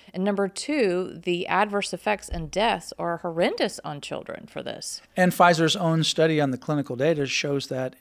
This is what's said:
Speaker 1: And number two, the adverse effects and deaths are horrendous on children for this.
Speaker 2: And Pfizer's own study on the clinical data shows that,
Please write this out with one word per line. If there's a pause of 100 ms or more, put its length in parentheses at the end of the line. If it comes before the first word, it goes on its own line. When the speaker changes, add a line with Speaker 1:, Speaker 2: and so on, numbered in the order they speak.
(120)
Speaker 1:
And
number
two,
the
adverse
effects
and
deaths
are
horrendous
on
children
for
this. (160)
Speaker 2:
And
Pfizer's
own
study
on
the
clinical
data
shows
that,